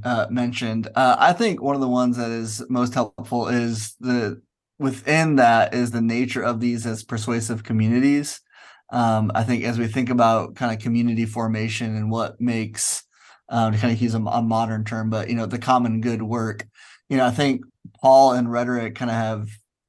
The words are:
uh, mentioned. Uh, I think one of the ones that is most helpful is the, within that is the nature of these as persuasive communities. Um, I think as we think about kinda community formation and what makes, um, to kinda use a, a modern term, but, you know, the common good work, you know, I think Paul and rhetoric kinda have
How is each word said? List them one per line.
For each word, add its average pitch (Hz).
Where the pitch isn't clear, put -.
uh, 120
mentioned. 120
Uh, 123
I 165
think 208
one 139
of 139
the 131
ones 123
that 117
is 110
most 123
helpful 120
is 117
the, 120
within 151
that 117
is 120
the 113
nature 117
of 113
these 120
as 110
persuasive 113
communities. 127
Um, 110
I 113
think 117
as 113
we 117
think 120
about 113
kinda 117
community 117
formation 110
and 107
what 110
makes, 113
um, 113
to 107
kinda 117
use 113
a, 113
a 113
modern 113
term, 110
but, 110
you 117
know, 113
the 117
common 120
good 117
work, 110
you 139
know, 131
I 123
think 131
Paul 135
and 120
rhetoric 120
kinda 120
have 110